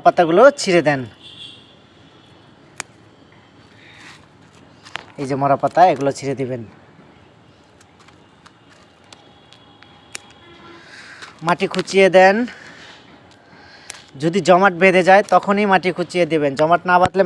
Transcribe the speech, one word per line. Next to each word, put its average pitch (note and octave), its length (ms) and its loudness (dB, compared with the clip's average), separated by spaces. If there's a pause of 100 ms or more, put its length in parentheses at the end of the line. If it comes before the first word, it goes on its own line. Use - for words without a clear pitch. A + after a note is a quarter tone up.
পাতাগুলো F3 380 2 (160)
ছিঁড়ে F3 280 0
দেন। C#3 140 -4 (4000)
এই C#3+ 80 -10
যে C#3 120 -6
মরা C#3 220 -2
পাতা, D3 180 0 (120)
এগুলো C#3 240 -4
ছিঁড়ে C3+ 240 -10
দিবেন। B2+ 200 -10 (4000)
মাটি F3 260 -2
খুঁচিয়ে F#3+ 340 0 (100)
দেন। F#3+ 180 6 (1900)
যদি E3 240 -2
জমাট F#3 340 4
বেঁধে F#3 280 2
যায়, G3 140 6 (100)
তখনই G3 400 0
মাটি F3+ 240 0
খুঁচিয়ে F3 360 -4
দেবেন। D3 260 -2
জমাট E3 300 0
না F3+ 120 2
বাঁধলে F#3 240 0